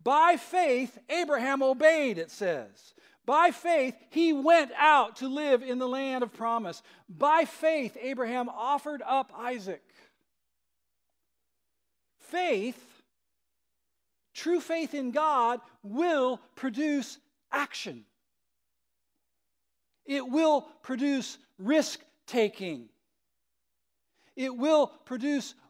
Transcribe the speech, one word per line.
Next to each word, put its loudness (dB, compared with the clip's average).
"By 6
faith, -2
Abraham -2
obeyed," 4
it -8
says. -8
"By 4
faith, 0
he 2
went 4
out 4
to -8
live 0
in -6
the -2
land -4
of -8
promise. -4
By 2
faith, -2
Abraham -4
offered -4
up -2
Isaac." -10
Faith, -6
true -2
faith -6
in -6
God, 0
will 0
produce -4
action. -6
It -4
will 2
produce -4
risk-taking. -4
It -4
will 4
produce -6